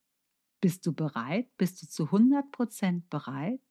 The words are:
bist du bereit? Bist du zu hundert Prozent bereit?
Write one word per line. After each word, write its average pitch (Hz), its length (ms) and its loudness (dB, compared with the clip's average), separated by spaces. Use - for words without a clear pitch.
bist 180 240 0
du 165 80 -2
bereit? 151 640 -4
Bist - 240 -2
du 156 60 -18
zu - 240 -4
hundert 269 400 4
Prozent 185 580 -4
bereit? 151 520 -6